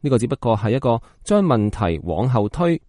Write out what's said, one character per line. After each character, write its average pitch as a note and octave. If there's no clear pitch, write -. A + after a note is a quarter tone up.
呢 D3
個 B2
只 A#2
不 C#3
過 A2+
係 A2
一 C3+
個 A#2
將 G#3
問 A2
題 E2+
往 F2
後 A2
推。 E3+